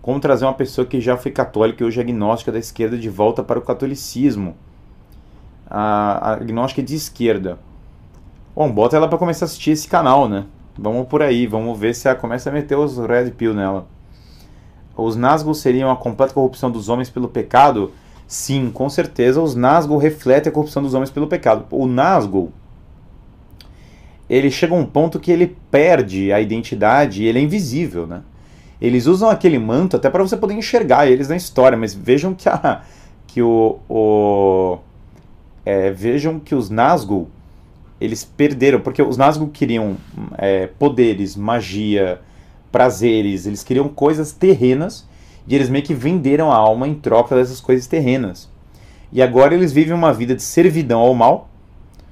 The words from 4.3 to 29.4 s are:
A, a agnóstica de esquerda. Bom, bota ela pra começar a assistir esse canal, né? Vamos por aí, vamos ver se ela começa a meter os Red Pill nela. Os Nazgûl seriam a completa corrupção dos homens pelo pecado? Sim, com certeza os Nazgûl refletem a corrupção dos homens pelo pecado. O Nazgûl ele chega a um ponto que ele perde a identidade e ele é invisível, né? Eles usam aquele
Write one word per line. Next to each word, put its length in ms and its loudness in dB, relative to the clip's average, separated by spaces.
A, 640 -2
a 40 0
agnóstica 480 -6
de 120 -6
esquerda. 640 -4
Bom, 180 -2
bota 240 2
ela 120 2
pra 100 -2
começar 260 -2
a 20 -6
assistir 260 -4
esse 160 -4
canal, 400 4
né? 180 -4
Vamos 300 -4
por 140 0
aí, 240 2
vamos 320 -6
ver 160 -2
se 140 -2
ela 80 2
começa 320 -8
a 40 -6
meter 260 -4
os 180 -2
Red 360 -2
Pill 200 -2
nela. 340 -4
Os 180 -4
Nazgûl 400 0
seriam 380 0
a 40 0
completa 380 -2
corrupção 360 -2
dos 180 -10
homens 200 -4
pelo 200 -6
pecado? 640 2
Sim, 440 -4
com 180 -4
certeza 520 0
os 140 -2
Nazgûl 420 2
refletem 540 2
a 20 -8
corrupção 300 -4
dos 100 -4
homens 180 -2
pelo 180 -4
pecado. 420 0
O 160 -2
Nazgûl 680 0
ele 220 2
chega 240 -2
a 40 2
um 60 0
ponto 340 -2
que 140 -2
ele 240 0
perde 640 2
a 80 2
identidade 840 0
e 40 0
ele 120 2
é 40 2
invisível, 640 -4
né? 160 -14
Eles 260 0
usam 220 4
aquele 300 2